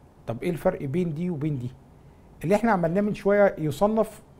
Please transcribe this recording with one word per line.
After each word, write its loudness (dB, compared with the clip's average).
طب -6
ايه -2
الفرق -2
بين -2
دي -4
وبين -4
دي؟ -6
اللي 2
احنا 2
عملناه 2
من 0
شوية 4
يصنف 0